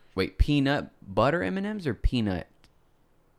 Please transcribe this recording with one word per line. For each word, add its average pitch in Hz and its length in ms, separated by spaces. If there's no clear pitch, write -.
wait, 95 200
peanut 143 540
butter 123 380
M 185 120
and 196 100
M's 208 200
or 120 80
peanut 101 540